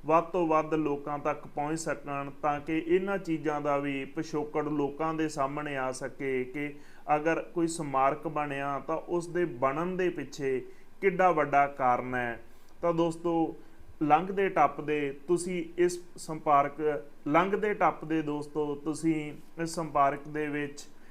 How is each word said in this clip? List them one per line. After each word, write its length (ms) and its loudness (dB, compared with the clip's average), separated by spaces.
ਵੱਧ 180 6
ਤੋਂ 240 0
ਵੱਧ 260 4
ਲੋਕਾਂ 460 0
ਤੱਕ 280 -4
ਪਹੁੰਚ 320 -4
ਸਕਣ, 500 -4
ਤਾਂ 180 0
ਕਿ 280 -2
ਇਹਨਾਂ 300 2
ਚੀਜ਼ਾਂ 440 -2
ਦਾ 160 2
ਵੀ 280 -2
ਪਿਛੋਕੜ 640 -2
ਲੋਕਾਂ 460 0
ਦੇ 160 0
ਸਾਹਮਣੇ 480 -2
ਆ 140 -2
ਸਕੇ 520 -4
ਕਿ 300 -6
ਅਗਰ 260 2
ਕੋਈ 260 -2
ਸਮਾਰਕ 600 2
ਬਣਿਆ 520 -2
ਤਾਂ 180 -4
ਉਸ 300 -2
ਦੇ 180 0
ਬਣਨ 520 0
ਦੇ 120 2
ਪਿੱਛੇ 560 -4
ਕਿੱਡਾ 300 6
ਵੱਡਾ 360 6
ਕਾਰਨ 480 0
ਹੈ। 240 -2
ਤਾਂ 120 2
ਦੋਸਤੋ, 600 2
ਲੰਘਦੇ 460 4
ਟੱਪਦੇ 760 2
ਤੁਸੀਂ 360 0
ਇਸ 220 4
ਸੰਪਰਕ, 880 2
ਲੰਘਦੇ 460 4
ਟੱਪਦੇ 480 2
ਦੋਸਤੋ, 540 -4
ਤੁਸੀਂ 580 -2
ਇਸ 80 -2
ਸੰਪਰਕ 580 2
ਦੇ 200 -4
ਵਿੱਚ 400 -6